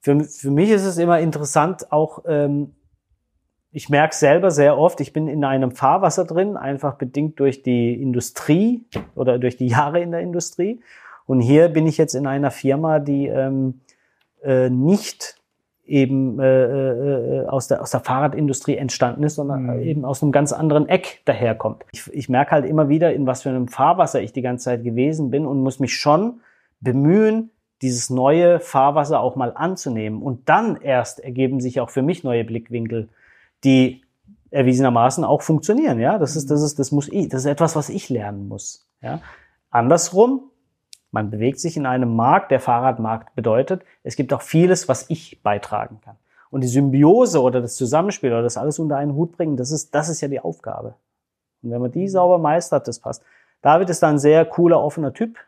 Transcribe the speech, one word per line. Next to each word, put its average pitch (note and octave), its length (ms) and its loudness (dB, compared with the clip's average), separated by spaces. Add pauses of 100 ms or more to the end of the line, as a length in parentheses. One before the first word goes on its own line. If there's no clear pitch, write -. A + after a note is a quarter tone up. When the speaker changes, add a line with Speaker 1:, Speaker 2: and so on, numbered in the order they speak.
Speaker 1:
für, C#3+ 200 2
für C#3 300 -6
mich E3 200 2
ist G3+ 160 2
es F3+ 120 -4
immer E3+ 220 4
interessant, D#3 720 -2
auch, D3+ 340 -2
ähm, D3 460 -2 (1000)
ich - 160 -12
merke D3 260 4
selber E3+ 360 4
sehr C#3+ 280 4
oft, F3 220 2
ich C#3+ 120 -6
bin D#3 160 -2
in C#3+ 160 -2
einem C3+ 280 0
Fahrwasser E3+ 520 2
drin, F#3 320 -2
einfach C#3 400 -6
bedingt C#3+ 440 -6
durch C3+ 220 0
die A#2+ 380 0
Industrie D3+ 840 0 (300)
oder B2 240 0
durch B2 180 -2
die B2+ 120 -2
Jahre D3 320 0
in F3 100 -6
der E3+ 100 -4
Industrie. F3+ 600 -6 (460)
Und C3 140 2
hier C#3+ 280 6
bin D#3 180 2
ich D#3 120 0
jetzt D#3 160 2
in C#3 120 -2
einer C#3 240 -2
Firma, D3+ 480 0
die, C#3+ 300 -2
ähm, C3+ 520 -2 (600)
äh, B2+ 260 2
nicht C#3 680 0 (500)
eben, C3+ 520 0
äh, C3+ 60 -2 (200)
äh, C3 800 -2
äh, - 40 -6
aus C3+ 220 -4
der, - 140 0
aus - 100 -10
der B2 80 -2
Fahrradindustrie C#3 760 -2
entstanden B2+ 480 -4
ist, D3+ 120 -2
sondern C#3 280 -6 (140)
Speaker 2:
Mhm. A#2+ 40 -4
Speaker 1:
eben D3+ 220 -4
aus C3+ 180 -4
einem D3 100 2
ganz C#3+ 200 2
anderen D3+ 360 2
Eck - 360 -2
daherkommt. A2+ 680 -2
Ich, - 200 -18
ich C#3 160 -8
merke C3 240 2
halt D3+ 140 2
immer D3+ 220 2
wieder, D#3 260 2
in C#3 120 -2
was B2+ 160 -2
für C#3+ 80 -6
einem B2+ 180 -4
Fahrwasser D3+ 520 2
ich G2 120 -8
die C3 100 -6
ganze B2 220 -6
Zeit A#2+ 200 -4
gewesen C3 460 -2
bin D3 160 -2
und C#3 160 -2
muss C3 180 -4
mich B2+ 160 -2
schon G3 440 0 (400)
bemühen, G3+ 720 2 (320)
dieses B2+ 280 -4
neue D#3+ 500 4
Fahrwasser C#3+ 600 0
auch B2 140 -2
mal B2 200 -4
anzunehmen. A#2 680 -6
Und B2+ 260 -8
dann F#3+ 320 2
erst B2+ 400 -2
ergeben C3 400 -2
sich B2+ 200 -4
auch A#2 100 -6
für C3+ 120 -2
mich E3 200 -2
neue A#2 220 -2
Blickwinkel, A#2 640 -8 (560)
die C3 380 2 (480)
erwiesenermaßen B2+ 760 2
auch D3 180 0
funktionieren. F#3 580 0
Ja, D#3+ 180 0
das D#3+ 180 -2
ist, D3+ 100 -6
Speaker 2:
Mhm. C#3+ 80 0
Speaker 1:
das D3 80 2
ist, D3 160 -4
das C#3 140 -2
muss C#3+ 160 -2
ich, F#3+ 200 -2
das C3 160 -4
ist C#3+ 60 0
etwas, D#3 260 0
was D3 120 -4
ich - 200 -10
lernen G#2 400 -8
muss. - 380 -16 (160)
Ja, C3 180 -10 (500)
andersrum, F3 760 2 (680)
man G#2+ 160 -2
bewegt A2+ 300 -4
sich E3 160 -6
in D3+ 80 -4
einem B2+ 320 -2
Markt, C#3+ 340 2
der C3 80 2
Fahrradmarkt A#2 760 -2
bedeutet, B2 480 -2 (200)
es - 140 -10
gibt C3 160 -2
auch C3 80 -4
vieles, F3+ 480 2
was - 220 -4
ich - 320 -12
beitragen G#2+ 600 -6
kann. G#2 140 -20 (340)
Und C3+ 120 -4
die B2+ 60 -2
Symbiose C#3+ 760 4
oder B2 180 2
das A#2+ 160 -8
Zusammenspiel D3 560 -2
oder A#2 100 0
das A#2+ 140 -2
alles C#3+ 220 -6
unter D3+ 180 -4
einen C#3+ 180 -4
Hut E3 220 -4
bringen, D#3 220 -2
das B2+ 140 -6
ist, D3+ 220 -8
das D3+ 140 -2
ist D#3+ 140 -8
ja D3 60 -6
die C#3 120 -6
Aufgabe. A2+ 540 -12 (680)
Und A#2+ 80 -10
wenn A#2+ 120 -4
man B2 100 -4
die F3+ 160 -4
sauber F3+ 300 4
meistert, D#3 500 0
das A#2+ 100 -10
passt. - 240 -12 (380)
David F3 300 4
ist E3 120 0
da E3 60 4
ein D3 100 2
sehr D3+ 280 6
cooler, E3+ 360 4
offener D3 300 -4
Typ. A#3 240 -8 (120)